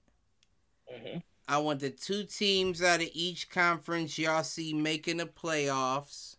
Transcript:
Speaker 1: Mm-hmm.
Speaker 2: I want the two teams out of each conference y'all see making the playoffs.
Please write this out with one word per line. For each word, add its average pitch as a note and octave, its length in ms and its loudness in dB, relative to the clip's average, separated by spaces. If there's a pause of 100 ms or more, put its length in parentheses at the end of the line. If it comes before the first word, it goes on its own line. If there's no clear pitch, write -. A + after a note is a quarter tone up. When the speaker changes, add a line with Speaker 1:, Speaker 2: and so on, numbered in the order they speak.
(920)
Speaker 1:
Mm-hmm. A#2+ 260 -8 (280)
Speaker 2:
I C#3+ 100 0
want D3+ 220 0
the C#3 100 -2
two G3 360 -4
teams F#3 580 2
out F3 180 6
of E3 120 0
each E3+ 360 -6
conference E3+ 680 0
y'all D#3 240 2
see D#3 300 -6
making D#3 440 0
the E3+ 80 -2
playoffs. C#3 1120 -2